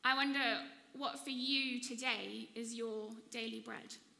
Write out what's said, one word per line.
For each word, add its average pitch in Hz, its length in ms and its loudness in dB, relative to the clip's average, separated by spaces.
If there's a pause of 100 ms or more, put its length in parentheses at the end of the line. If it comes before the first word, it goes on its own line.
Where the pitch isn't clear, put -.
I 254 100 8
wonder 269 520 4 (280)
what 269 280 -4
for 285 100 -4
you 262 500 2
today 226 720 -2
is 233 180 -4
your 226 400 -4 (160)
daily 226 300 -4
bread. - 380 -10 (220)